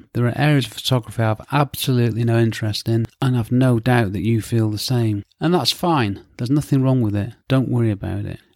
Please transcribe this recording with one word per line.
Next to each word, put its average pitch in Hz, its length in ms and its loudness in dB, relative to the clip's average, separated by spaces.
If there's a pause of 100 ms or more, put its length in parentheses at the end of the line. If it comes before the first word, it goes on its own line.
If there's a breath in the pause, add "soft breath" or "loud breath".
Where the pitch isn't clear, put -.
(140)
There 120 120 0
are 120 120 -2
areas 139 300 2
of 104 40 -16
photography - 500 -2
I've 110 200 0 (100)
absolutely 123 720 0
no 117 160 2
interest 110 480 -2
in, 113 200 2 (140)
and 127 160 0
I've 113 140 -2
no 127 260 4
doubt 113 360 0
that 90 100 -4
you 113 180 2
feel 110 300 0
the 107 60 -4
same. 110 460 -2 (180)
And 160 120 2
that's 147 180 0
fine. 127 500 0 (160)
There's 120 120 -4
nothing 139 320 2
wrong 131 200 2
with 104 140 0
it. 101 180 -4 (160)
Don't 131 200 2
worry 117 220 2
about 98 320 -6
it. 92 160 -10 (160)